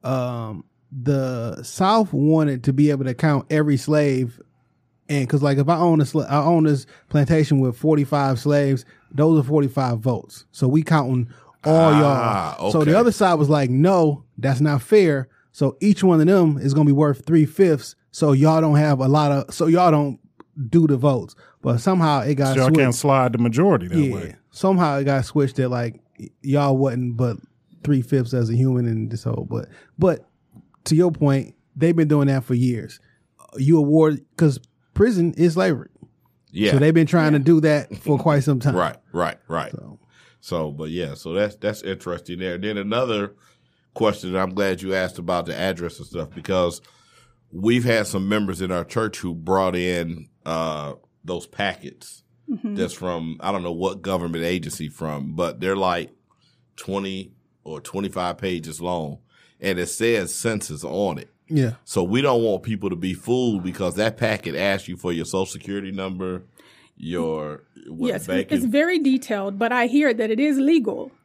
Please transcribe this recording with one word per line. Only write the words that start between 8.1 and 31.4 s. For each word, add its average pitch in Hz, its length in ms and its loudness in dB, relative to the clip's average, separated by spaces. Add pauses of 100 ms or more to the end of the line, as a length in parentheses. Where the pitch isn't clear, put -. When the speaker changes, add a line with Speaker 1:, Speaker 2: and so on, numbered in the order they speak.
Speaker 1:
slaves, 143 460 0 (260)
those 156 280 4
are 135 40 2
forty-five 131 560 0
votes. - 520 -6
So - 160 0
we 151 160 2
counting 131 440 0 (380)
all 156 100 4
Speaker 2:
Ah, 135 840 4
Speaker 1:
y'all. 98 120 -2
So 165 120 2
the 147 80 4
Speaker 2:
okay. 196 80 6
Speaker 1:
other 240 120 4
side 185 240 2
was 147 140 2
like, 143 200 2
"No, 156 540 2 (140)
that's 131 240 0
not 147 200 2
fair. 160 460 4 (240)
So - 300 -2
each 202 220 2
one 175 180 6
of 156 60 6
them 170 320 4
is 139 140 -2
gonna 151 120 4
be 143 60 6
worth 143 340 2
three-fifths. 156 680 2 (160)
So 147 220 2
y'all 156 280 4
don't 151 160 4
have 147 220 4
a 131 80 0
lot 147 240 4
of, 139 220 -4
so 165 140 0
y'all 175 240 6
don't 147 280 0 (500)
do 165 180 4
the 143 100 4
votes." 127 380 0 (260)
But 120 180 0
somehow 160 420 2
it 143 140 0
got 135 180 0
Speaker 3:
So 131 80 2
y'all 127 60 4
Speaker 1:
switched. 156 120 4
Speaker 3:
can't 127 160 4
slide 131 380 2
the 110 60 -2
majority 120 480 2
that 170 100 -2
Speaker 1:
Yeah. 135 180 2
Speaker 3:
way. 80 200 -10 (160)
Speaker 1:
Somehow 180 460 2
it 139 80 -2
got 139 200 0
switched 139 300 0
that, 127 140 -2
like, 120 320 -6 (180)
y-, - 100 -18 (140)
y'all 139 340 2
wasn't 127 400 -2
but 120 200 -2 (460)
three-fifths 131 520 0
as 117 160 0
a 120 40 -2
human 123 320 2
in 110 220 -4
this 113 140 -10
whole, - 260 -6
but, - 200 -8 (280)
but 170 320 0 (560)
to 160 100 2
your 175 160 4
point, 139 440 0 (200)